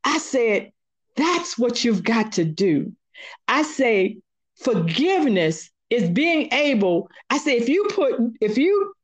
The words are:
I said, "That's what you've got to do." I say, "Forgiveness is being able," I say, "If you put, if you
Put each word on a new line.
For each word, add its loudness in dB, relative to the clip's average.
I 0
said, 0
"That's -2
what 0
you've 2
got 0
to 0
do." 0
I 2
say, 0
"Forgiveness 0
is 0
being 0
able," 0
I 0
say, 0
"If 0
you 2
put, 0
if 0
you 2